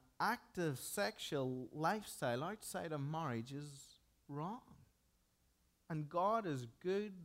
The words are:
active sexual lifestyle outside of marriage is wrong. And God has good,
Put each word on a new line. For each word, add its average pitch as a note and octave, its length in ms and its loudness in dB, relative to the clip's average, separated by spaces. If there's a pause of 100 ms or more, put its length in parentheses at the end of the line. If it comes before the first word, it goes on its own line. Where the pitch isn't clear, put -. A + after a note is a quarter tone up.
(180)
active F3 600 0
sexual C3+ 920 0
lifestyle D3+ 720 2
outside F3+ 500 -4
of D3 100 0
marriage C#3 500 0
is C#3+ 480 -10 (260)
wrong. E3 360 -4 (1300)
And D3+ 160 0
God G3 380 4
has C3+ 220 0 (140)
good, G3 340 0 (100)